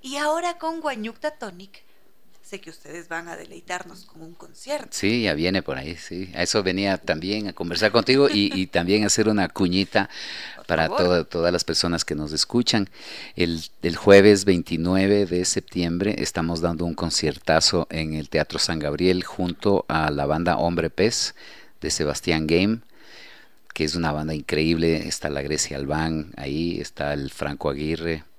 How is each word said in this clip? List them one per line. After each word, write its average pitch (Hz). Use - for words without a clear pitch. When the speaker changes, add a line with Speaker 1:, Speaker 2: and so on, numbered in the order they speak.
Speaker 1:
Y 269
ahora 330
con 330
Guañucta 262
Tonic, 196
sé -
que -
ustedes 160
van 170
a 170
deleitarnos 175
con -
un 165
concierto. -
Speaker 2:
Sí, 113
ya 92
viene 87
por -
ahí, 80
sí. 90
A 87
eso 101
venía 92
también 98
a 90
conversar 90
contigo 131
y, 101
y 92
también 95
hacer 107
una 104
cuñita 98
Speaker 1:
Por -
Speaker 2:
para 80
Speaker 1:
favor. 78
Speaker 2:
toda, 90
todas 85
las 87
personas 82
que 80
nos 76
escuchan. 104
El, 85
el 85
jueves 98
veintinueve 95
de 87
septiembre 90
estamos 82
dando 85
un 85
conciertazo 80
en 78
el 78
Teatro -
San 80
Gabriel 85
junto 92
a 80
la 71
banda 82
Hombre 82
Pez -
de 78
Sebastián 78
Game, 95
que 78
es 76
una 82
banda 78
increíble. 80
Está 78
la 71
Grecia 73
Albán 78
ahí, 80
está 73
el 69
Franco 73
Aguirre 80